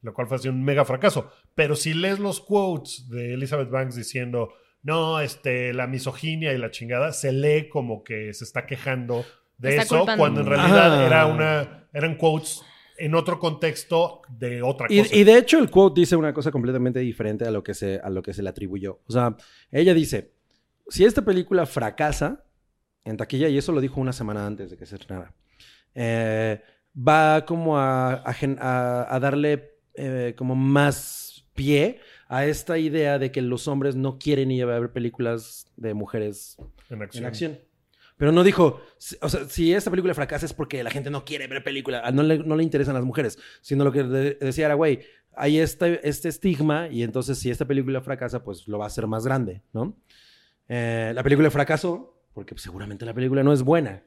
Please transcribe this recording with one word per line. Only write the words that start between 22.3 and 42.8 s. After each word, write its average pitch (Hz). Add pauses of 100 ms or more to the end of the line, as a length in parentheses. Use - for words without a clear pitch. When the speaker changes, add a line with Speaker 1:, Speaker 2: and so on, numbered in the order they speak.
Speaker 3:
en 110
taquilla", 135
y 139
eso 139
lo 147
dijo 135
una 131
semana 107
antes 101
de 90
que 90
se 101
estrenara, 92 (640)
eh, 110 (360)
va 156
como 165
a, 131
a 131
gen-, 135
a, 123
a 131
darle, 143 (220)
eh, 127
como 127
más 139
pie 147 (280)
a 131
esta 156
idea 147
de 131
que 131
los 123
hombres 139
no 131
quieren 139
ir 127
a - (120)
ver 120
películas 117 (100)
de 113
mujeres 104 (340)
Speaker 1:
En 107
acción. 113
Speaker 3:
en 123
acción. 147 (580)
Pero 147
no 170
dijo, 180 (180)
"Si, -
o 156
sea, 143
si 165
esta 196
película 180
fracasa 147
es 156
porque 143
la 117
gente 143
no 143
quiere 135
ver 131
película", 131
ah, 120
no 139
le, 156
no 156
le 160
interesan 143